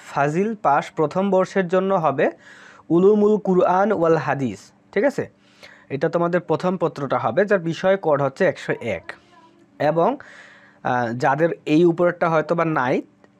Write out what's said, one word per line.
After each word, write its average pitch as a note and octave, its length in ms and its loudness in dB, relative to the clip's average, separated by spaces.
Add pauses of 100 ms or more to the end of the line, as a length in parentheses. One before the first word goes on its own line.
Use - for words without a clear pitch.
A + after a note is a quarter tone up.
ফাজিল E3+ 480 -2
পাস D3+ 360 0
প্রথম F3+ 400 -2
বর্ষের F#3 360 0
জন্য F#3+ 260 0
হবে D#3+ 380 0 (580)
উলুমুল G#3 480 4
কুরআন F#3 540 2
ওয়াল E3 260 2
হাদিস, C3 540 -6 (220)
ঠিক G3+ 100 -2
আছে? - 260 -2 (600)
এটা C3+ 200 -2
তোমাদের E3+ 320 0
প্রথম F3+ 360 -2
পত্রটা C#3+ 400 -2
হবে, C3+ 280 0
যার G3+ 140 0
বিষয় E3+ 380 -2
কোড D3+ 240 0
হচ্ছে C#3 240 -2
একশো C#3+ 360 -2
এক। G#2+ 320 -8 (640)
এবং, E3 380 0
আহ, - 1000 -8
যাদের D3 320 0 (160)
এই D#3 200 4
উপরেরটা F3 440 0
হয়তো D#3+ 260 0
বা E3 100 0
নাই, D#3 360 -2 (380)